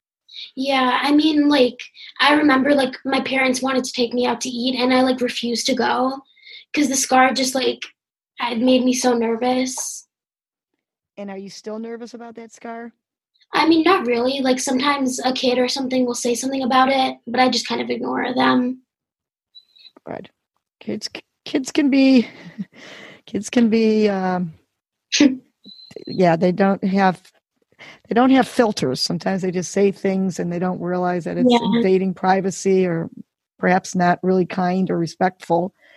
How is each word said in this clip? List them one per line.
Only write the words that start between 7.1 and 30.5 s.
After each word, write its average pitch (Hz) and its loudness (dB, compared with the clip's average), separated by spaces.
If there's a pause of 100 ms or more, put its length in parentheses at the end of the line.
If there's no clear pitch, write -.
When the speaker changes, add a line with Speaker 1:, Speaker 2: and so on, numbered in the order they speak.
Speaker 1:
just, 254 -2
like, 240 -2 (600)
had 240 -6
made 254 4
me 254 2
so 247 0
nervous. 247 -4 (1080)
Speaker 2:
And 202 -14
are 196 -12
you 196 -14
still 220 -12
nervous 233 -12
about 233 -18
that 226 -20
scar? 233 -14 (640)
Speaker 1:
I 311 2
mean, 330 4
not 359 2
really. 247 -2
Like, 254 0
sometimes 277 -2
a 254 0
kid 254 -2
or 254 0
something 254 -2
will 240 -4
say 240 -2
something 269 -4
about 262 2
it, 262 -2
but 240 -4
I 254 4
just 247 -2
kind 233 -4
of 233 -6
ignore 254 -4
them. 254 0 (1200)
Speaker 2:
Good. - -12 (520)
Kids, 214 -8 (380)
kids 269 -4
can 285 0
be, 269 6 (500)
<laughs> - -20
kids 202 -8
can 233 4
be, 214 4
um, 185 -2 (640)
Speaker 1:
<laughs> - -2
Speaker 2:
yeah, 175 2
they 180 2
don't 196 0
have, 190 0 (760)
they 202 -2
don't 254 6
have 262 6
filters. 190 0
Sometimes 180 -4
they 185 -2
just 175 -6
say 196 2
things 190 -2
and 175 -4